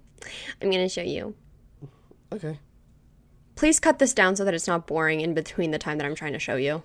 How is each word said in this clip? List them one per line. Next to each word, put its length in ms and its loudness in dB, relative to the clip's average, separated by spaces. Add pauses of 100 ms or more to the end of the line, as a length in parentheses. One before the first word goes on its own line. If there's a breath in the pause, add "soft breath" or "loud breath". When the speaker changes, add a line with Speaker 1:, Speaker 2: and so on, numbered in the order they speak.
(640 loud breath)
Speaker 1:
I'm 80 0
gonna 180 2
show 140 -6
you. 320 -6 (960)
Speaker 2:
Okay. 260 -10 (1000)
Speaker 1:
Please 240 6
cut 180 4
this 160 4
down 220 4
so 80 -2
that 100 2
it's 120 -4
not 200 0
boring 340 0
in 140 -2
between 380 -2
the 60 -2
time 200 -4
that 80 -4
I'm 80 -4
trying 200 -8
to 40 -6
show 180 -4
you. 280 -2